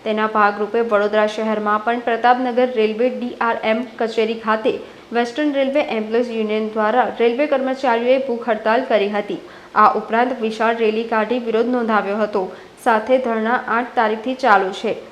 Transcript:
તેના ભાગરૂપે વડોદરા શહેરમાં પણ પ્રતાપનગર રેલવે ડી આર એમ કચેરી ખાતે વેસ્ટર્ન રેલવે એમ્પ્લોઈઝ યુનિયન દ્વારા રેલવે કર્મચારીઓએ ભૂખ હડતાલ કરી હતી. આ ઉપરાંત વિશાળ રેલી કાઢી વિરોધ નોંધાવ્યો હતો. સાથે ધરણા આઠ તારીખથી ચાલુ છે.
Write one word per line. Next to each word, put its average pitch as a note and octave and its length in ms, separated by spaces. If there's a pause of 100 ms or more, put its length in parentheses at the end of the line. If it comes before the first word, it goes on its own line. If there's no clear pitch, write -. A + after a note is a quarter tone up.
તેના G#3+ 240
ભાગરૂપે G#3+ 520
વડોદરા G#3+ 480
શહેરમાં G#3+ 580
પણ A#3+ 140
પ્રતાપનગર B3 760
રેલવે A3 340
ડી A#3+ 200 (120)
આર A#3 220
એમ A3+ 220 (140)
કચેરી A3 340
ખાતે A3 460 (340)
વેસ્ટર્ન A#3+ 400
રેલવે C4+ 260
એમ્પ્લોઈઝ A3+ 520
યુનિયન G#3+ 360
દ્વારા G#3+ 520
રેલવે A#3+ 280
કર્મચારીઓએ B3+ 680
ભૂખ A#3 320
હડતાલ A3 380
કરી G3+ 220
હતી. G#3 280 (380)
આ G#3+ 200
ઉપરાંત A#3 460
વિશાળ A3 360
રેલી A3 260
કાઢી A3+ 360
વિરોધ A3+ 260
નોંધાવ્યો A3 520
હતો. G#3 340 (320)
સાથે A3+ 340
ધરણા A#3 500
આઠ A#3 180 (100)
તારીખથી A3+ 380
ચાલુ G3+ 380
છે. G3+ 240 (160)